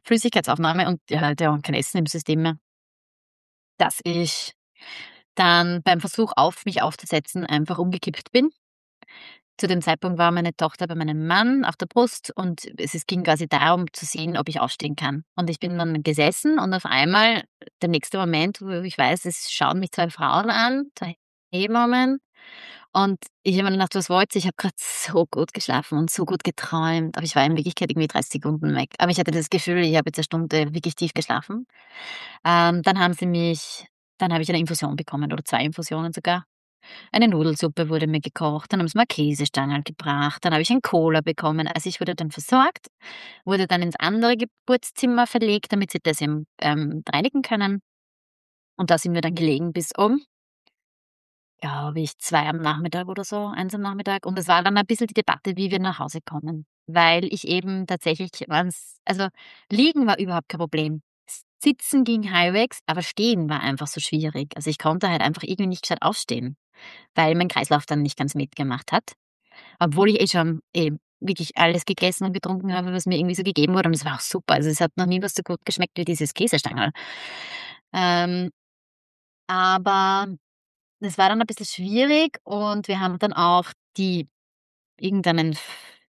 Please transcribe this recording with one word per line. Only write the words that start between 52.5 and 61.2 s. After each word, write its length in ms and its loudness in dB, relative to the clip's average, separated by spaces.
Nachmittag 500 -2
oder 160 -8
so, 240 -4
eins 260 -6
am 80 -4
Nachmittag. 440 -4
Und 120 -2
es 100 -4
war 140 6
dann 140 0
ein 100 2
bisschen 220 0
die 60 -10
Debatte, 420 0
wie 140 -2
wir 100 0
nach 180 -4
Hause 220 -8
kommen. 460 -10
Weil 460 4
ich 160 -8
eben 380 -2
tatsächlich, 440 -2
wann's, 560 -2
also 240 -2
liegen 340 4
war 120 2
überhaupt 300 -4
kein 120 -8
Problem. 420 -2